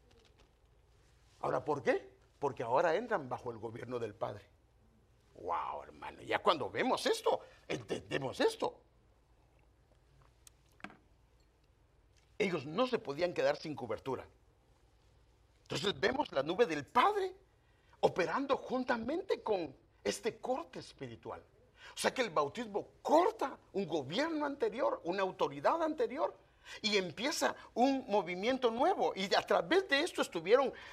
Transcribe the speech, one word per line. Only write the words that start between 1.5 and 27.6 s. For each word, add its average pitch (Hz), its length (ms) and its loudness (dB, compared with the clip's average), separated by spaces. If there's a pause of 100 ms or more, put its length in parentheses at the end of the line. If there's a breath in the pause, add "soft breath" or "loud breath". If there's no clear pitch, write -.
¿por 143 160 -2
qué? 370 300 0 (300)
Porque 131 220 -2
ahora 156 340 4
entran 208 320 -2
bajo 123 240 -6
el 113 60 -10
gobierno 117 400 -8
del 107 160 -4
Padre. 110 320 -8 (880)
Wow, - 500 -6
hermano, 151 380 -16
ya - 160 0
cuando 120 320 2
vemos 165 360 0
esto, 440 340 2 (260 loud breath)
entendemos 143 760 -4
esto. - 380 0 (3500)
Ellos 170 260 2
no 170 220 0
se 247 120 0
podían 151 360 -2
quedar 147 220 4
sin 151 180 -8
cobertura. 120 520 -6 (1400)
Entonces 160 380 -4
vemos 254 320 0
la 143 100 2
nube 180 240 4
del 147 180 -4
Padre 381 500 2 (680 soft breath)
operando 196 560 2
juntamente 254 840 -2
con 175 320 -2 (280)
este 208 360 -4
corte 262 400 -6
espiritual. 117 640 -12 (520 loud breath)
O - 40 -12
sea 214 140 2
que 254 100 -2
el 220 80 0
bautismo 160 560 -2 (160)
corta 320 560 4 (160)
un 196 120 -2
gobierno 190 580 -2
anterior, 254 600 -2
una 196 180 0
autoridad 180 600 0
anterior, 285 520 -2 (480 loud breath)
Y 214 140 2
empieza 208 580 0 (200 loud breath)